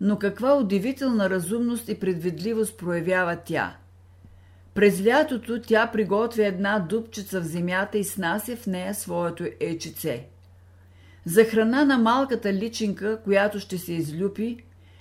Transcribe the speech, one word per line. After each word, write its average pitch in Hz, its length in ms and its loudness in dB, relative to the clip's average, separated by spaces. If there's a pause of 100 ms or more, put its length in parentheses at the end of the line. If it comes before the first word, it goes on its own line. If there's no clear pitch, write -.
но 202 180 2
каква 202 360 2
удивителна 220 760 2
разумност 226 580 -2
и 214 120 -6
предвидливост 190 760 -2
проявява 175 580 0
тя. 135 400 -4 (1000)
През 196 320 4
лятото 247 540 2
тя 220 320 2
приготвя 214 540 2
една 202 320 0
дупчица 196 640 -4
в 170 40 -4
земята 180 540 -2
и 196 60 0
снася 202 520 -4
в - 100 -14
нея 185 280 -4
своето 170 500 -4 (160)
ечице. 160 640 -6 (1000)
За 196 200 6
храна 226 400 4
на 269 140 6
малката 233 540 2
личинка, 214 720 -4
която 202 360 2
ще 185 180 -8
се 170 140 -8
излюпи, 190 720 -4 (360)